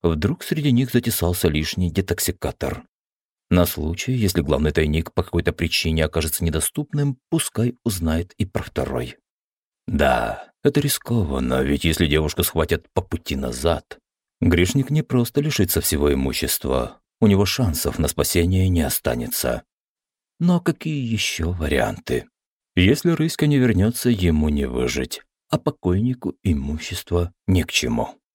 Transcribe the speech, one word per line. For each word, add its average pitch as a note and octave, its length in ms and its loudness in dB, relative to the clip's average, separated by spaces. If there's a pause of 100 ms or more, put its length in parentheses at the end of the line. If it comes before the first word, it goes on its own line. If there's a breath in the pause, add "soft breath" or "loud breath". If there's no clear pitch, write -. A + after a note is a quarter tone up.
Вдруг F2 420 0
среди D3 300 0
них B2 180 2
затесался F2+ 560 0
лишний D#2+ 420 0
детоксикатор. - 920 -4 (640)
На F2+ 160 6
случай, E2 460 -4
если G2 300 2
главный D2 320 0
тайник D#2 400 0
по - 100 0
какой-то - 300 -2
причине D#2+ 500 0
окажется D#2 400 -2
недоступным, C#3 760 -2 (100)
пускай - 560 -2
узнает E2+ 480 -2
и - 120 -2
про E2+ 180 -6
второй. C2 540 -6 (680)
Да, B1 640 0 (100)
это D3 200 2
рискованно, C#2 800 -2
ведь C#2 240 0
если E2 220 2
девушку D2+ 360 0
схватят - 500 -2
по - 80 0
пути - 360 -6
назад, C2+ 640 -4 (420)
грешник F#2 480 2
не D3+ 140 0
просто B2 360 0
лишится B2 400 0
всего C#2+ 340 0
имущества, C2 840 -2 (220)
у A2 60 6
него G2 180 6
шансов E2+ 520 -2
на D#2 120 0
спасение F#2 580 2
не F2 140 2
останется. A#1+ 840 -4 (800)
Но E3+ 180 4
какие D3+ 460 -4
ещё F#2 480 -2
варианты? D2 720 -2 (500)
Если G#2 360 4
Рыська D#3 340 0
не D3 140 4
вернётся, A#2 500 2
ему E2 400 2
не C#2+ 160 0
выжить, B1 560 -4 (280)
а D#3 100 0
покойнику G2+ 840 -2
имущество E2+ 880 -2 (140)
ни F#2 160 4
к - 100 -4
чему. - 480 -4 (160)